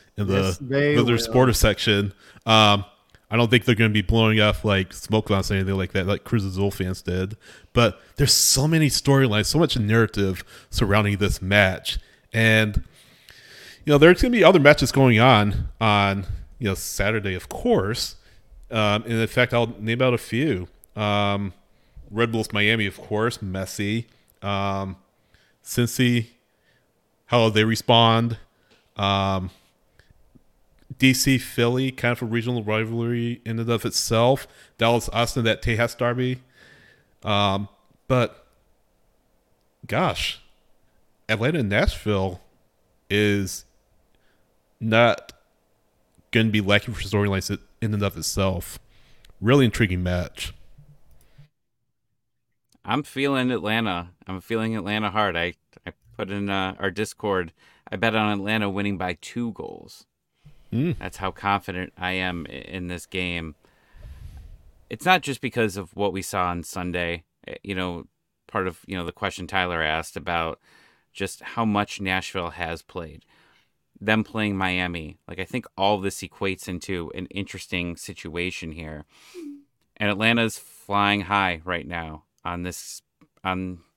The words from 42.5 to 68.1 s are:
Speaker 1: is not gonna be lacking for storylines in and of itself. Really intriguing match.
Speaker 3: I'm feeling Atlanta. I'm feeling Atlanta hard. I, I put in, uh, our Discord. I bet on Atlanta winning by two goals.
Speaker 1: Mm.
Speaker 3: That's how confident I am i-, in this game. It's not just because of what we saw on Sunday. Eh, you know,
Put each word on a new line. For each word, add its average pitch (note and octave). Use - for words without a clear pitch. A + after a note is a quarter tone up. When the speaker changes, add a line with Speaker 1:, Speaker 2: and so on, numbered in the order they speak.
Speaker 1:
is G2+
not A2
gonna A2+
be G#2+
lacking G2+
for -
storylines G2+
in A2
and G#2
of G2
itself. F#2
Really C3
intriguing F2+
match. F2+
Speaker 3:
I'm B2+
feeling C3+
Atlanta. G2+
I'm F#2+
feeling A2+
Atlanta G#2
hard. G2
I, E2+
I F2
put G2+
in, G2+
uh, F#2+
our G2
Discord. F#2+
I -
bet G#2+
on G#2+
Atlanta G#2
winning G2+
by F2+
two A#2+
goals. -
Speaker 1:
Mm. C#3+
Speaker 3:
That's F#2
how F#2
confident G2
I F#2
am F#2
i-, -
in F2
this F2
game. F2
It's -
not F3+
just C3+
because A2
of F2+
what G2
we F#2+
saw F2+
on F2
Sunday. F2
Eh, -
you G2
know, F2+